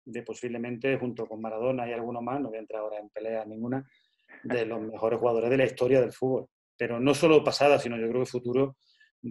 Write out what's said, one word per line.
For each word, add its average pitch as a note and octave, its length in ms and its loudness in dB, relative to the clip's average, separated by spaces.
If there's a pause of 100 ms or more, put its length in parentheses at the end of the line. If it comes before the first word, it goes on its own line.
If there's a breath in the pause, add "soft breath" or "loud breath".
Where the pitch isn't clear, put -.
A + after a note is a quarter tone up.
de A#2 180 -10
posiblemente, A#2+ 760 -4
junto A#2 300 -4
con A2 140 -12
Maradona A#2 480 -2
y A#2+ 40 -4
alguno A#2 280 -6
más, B2+ 200 -4
no B2 80 -8
voy A2 80 -10
a A2 40 -10
entrar G#2+ 200 -8
ahora G#2+ 180 -6
en G#2 100 -14
pelea A2 360 -6
ninguna, A#2+ 420 -6 (560 soft breath)
de A#2+ 220 0
los A2 160 -6
mejores A2 380 -2
jugadores A#2 300 2
de C3 80 4
la C3 80 6
historia B2+ 360 4
del A#2 100 0
fútbol. C3 360 -2 (300)
Pero A#2 220 -2
no C#3 140 4
solo D#3 300 6
pasada, C#3 360 6
sino A#2+ 180 -4
yo A2+ 120 -2
creo B2 140 0
que B2 60 -6
futuro C3 480 0 (540 soft breath)